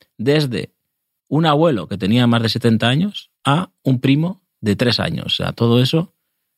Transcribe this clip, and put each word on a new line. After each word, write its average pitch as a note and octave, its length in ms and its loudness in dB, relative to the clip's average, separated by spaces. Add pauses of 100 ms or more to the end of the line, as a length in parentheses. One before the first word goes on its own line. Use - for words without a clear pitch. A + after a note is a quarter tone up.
(160)
desde C#3 560 -2 (560)
un D3+ 180 0
abuelo D3+ 420 2
que G2 100 -8
tenía A2+ 280 2
más A#2 160 2
de A2+ 60 -2
setenta A#2 400 0
años E3+ 420 -4 (140)
a D#3 260 0 (120)
un B2+ 180 0
primo D3+ 420 0 (180)
de G#2 160 -2
tres A#2+ 220 0
años. F2 280 -4
O - 40 -6
sea, - 220 -4
todo A#2 300 2
eso, D#3+ 320 -2 (440)